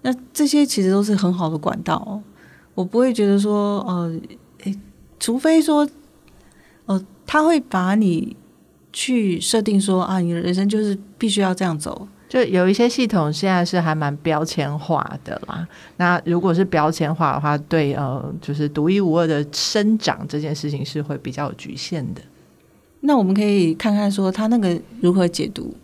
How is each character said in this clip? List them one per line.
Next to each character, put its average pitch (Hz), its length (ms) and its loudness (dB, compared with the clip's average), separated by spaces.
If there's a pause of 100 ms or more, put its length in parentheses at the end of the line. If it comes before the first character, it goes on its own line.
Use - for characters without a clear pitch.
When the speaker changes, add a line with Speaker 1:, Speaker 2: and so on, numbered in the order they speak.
Speaker 1:
那 254 140 -2 (180)
这 294 140 2
些 294 180 4
其 233 160 -2
实 185 80 2
都 202 140 4
是 208 100 0
很 185 200 2
好 175 160 -2
的 160 80 -4
管 - 260 -4
道 165 120 -2 (120)
哦。 208 160 -10 (500)
我 190 80 -4
不 185 160 -2
会 254 160 4
觉 214 120 2
得 202 120 4
说， 202 440 0
呃， 170 360 -4 (460)
诶， 196 100 -6 (460)
除 226 180 -2
非 320 240 4
说， 294 240 4 (1000)
呃， 196 200 -2 (220)
他 302 160 2
会 320 160 4
把 185 360 -2
你 190 380 2 (600)
去 202 480 0
设 220 200 0
定 208 180 2
说， 190 220 2
啊， 190 180 -2
你 170 120 0
的 170 80 -2
人 175 160 -2
生 196 140 0
就 214 120 0
是 202 160 0 (200)
必 233 100 -2
须 196 140 0
要 185 120 2
这 185 120 -2
样 160 120 -2
走。 151 300 -10 (220)
Speaker 2:
就 254 140 2
有 185 260 4
一 208 40 4
些 233 140 4
系 247 180 0
统 165 260 0
现 190 220 0
在 175 120 2
是 180 120 -2
还 160 160 0
蛮 147 240 -2
标 151 280 -2
签 147 340 -4
化 143 460 -4
的 - 200 -8
啦。 170 220 -8 (300)
那 175 260 2
如 170 160 2
果 185 140 2
是 185 100 2
标 156 260 2
签 156 240 -2
化 156 200 0
的 139 80 -2
话， 147 160 0
对， 147 360 0
呃， 131 460 -4
就 - 140 -8
是 147 160 -2
独 151 200 0
一 196 120 2
无 170 180 2
二 170 80 2
的 147 240 0
生 214 460 0
长 - 320 -2
这 147 100 -4
件 151 160 -4
事 147 160 -6
情 143 140 -6
是 151 160 -6
会 143 160 -6
比 135 120 -10
较 143 200 -6
有 - 60 -10
局 - 200 -14
限 151 260 -8 (120)
的。 - 80 -14 (800)
Speaker 1:
那 285 160 4
我 226 40 4
们 190 120 2
可 208 100 2
以 196 300 4
看 208 200 0
看 208 160 2
说 196 220 0
他 214 160 -2
那 240 100 4
个 175 240 0 (200)
如 175 100 4
何 180 160 4
解 160 260 -2
读 - 300 -10